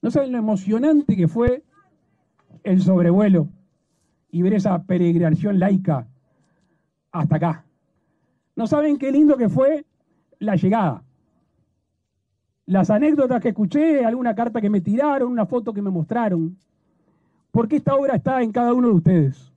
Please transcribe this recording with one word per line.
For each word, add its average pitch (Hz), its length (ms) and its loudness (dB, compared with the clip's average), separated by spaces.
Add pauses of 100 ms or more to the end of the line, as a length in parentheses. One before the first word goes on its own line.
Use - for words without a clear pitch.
No 240 80 -4
saben 269 220 -2
lo 247 60 -4
emocionante 220 760 0
que 170 120 2
fue 247 340 -2 (1000)
el 185 200 2
sobrevuelo 180 640 2 (800)
y 170 120 -4
ver 196 120 0
esa 190 280 -2
peregrinación 175 760 0
laica 175 480 0 (1040)
hasta - 260 -2
acá. 156 280 -4 (920)
No 226 120 -6
saben 294 320 0
qué 269 120 -4
lindo 294 260 4
que 240 120 0
fue 277 380 0 (520)
la 202 180 -2
llegada. 185 460 0 (1600)
Las 185 240 0
anécdotas 254 500 2
que 247 80 -2
escuché, 269 560 0
alguna 240 300 -2
carta 233 260 -4
que 202 100 0
me 202 100 0
tiraron, 254 500 -2
una 226 160 -2
foto 240 260 -4
que 202 100 -6
me 202 80 -4
mostraron. 180 680 -2 (920)
Porque 226 260 0
esta 277 180 0
obra 269 220 0
está 254 260 -2
en 220 100 -4
cada 240 200 0
uno 247 160 2
de 214 60 4
ustedes. 160 640 0